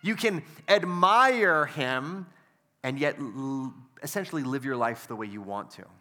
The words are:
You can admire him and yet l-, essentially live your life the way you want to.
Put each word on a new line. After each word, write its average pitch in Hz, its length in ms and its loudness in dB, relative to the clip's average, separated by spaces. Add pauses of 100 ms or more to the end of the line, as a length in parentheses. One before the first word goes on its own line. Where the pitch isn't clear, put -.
You 208 140 0
can 185 260 0 (260)
admire 185 960 4
him 147 600 -4 (560)
and 131 160 -4
yet 143 200 0
l-, 135 560 -6 (280)
essentially 165 400 -4
live 131 220 -4
your 135 120 -2
life 117 320 -2
the 117 80 -8
way 107 100 -6
you 104 160 -10
want 101 300 -8
to. 98 120 -18 (160)